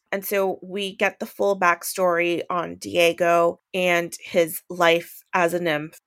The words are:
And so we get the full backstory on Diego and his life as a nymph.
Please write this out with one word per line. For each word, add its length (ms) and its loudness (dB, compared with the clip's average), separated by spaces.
And 140 -6
so 380 -2
we 340 -8
get 240 -2
the 60 -8
full 340 -2
backstory 880 0
on 240 -6
Diego 840 2
and 480 0
his 480 0
life 540 2
as 220 2
a 60 -2
nymph. 460 -4